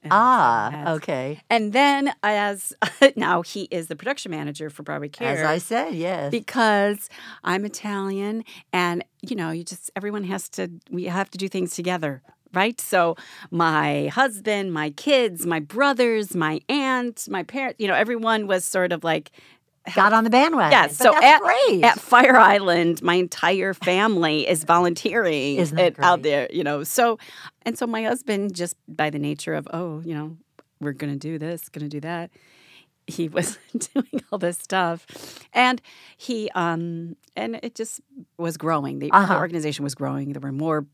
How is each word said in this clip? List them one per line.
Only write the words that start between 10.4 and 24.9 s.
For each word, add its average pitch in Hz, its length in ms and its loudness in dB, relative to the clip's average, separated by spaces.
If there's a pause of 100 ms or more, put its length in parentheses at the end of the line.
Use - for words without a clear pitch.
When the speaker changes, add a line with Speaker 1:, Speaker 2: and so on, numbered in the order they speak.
Speaker 1:
to, 180 180 -8 (220)
we 180 140 -6
have 185 260 -4
to 180 80 -16
do 190 100 -6
things 185 260 -6
together, 165 460 -4 (320)
right? 208 300 -2
So 170 340 0 (340)
my 151 580 0
husband, 202 680 -2
my 151 160 -4
kids, 196 560 0
my 165 140 -2
brothers, 226 760 0
my 156 340 -2
aunt, 262 640 -2
my 185 120 -6
parents, 262 380 -8
you 208 80 -2
know, 185 60 2
everyone 220 520 0
was 185 200 0
sort 180 260 0
of 165 120 -6
like, 160 260 -2 (640)
Speaker 2:
Got 208 200 6
on 226 100 4
the 226 60 0
bandwagon. 254 420 4
Speaker 1:
Yes, 240 240 6
Speaker 2:
But 254 80 0
Speaker 1:
so 247 60 10
Speaker 2:
that's 302 160 6
Speaker 1:
at, 302 160 10
Speaker 2:
great. 349 420 4
Speaker 1:
at 233 160 8
Fire 247 380 8
Island, 175 640 6
my 175 140 2
entire 185 580 0
family 180 760 0
is 156 160 0
volunteering 170 920 0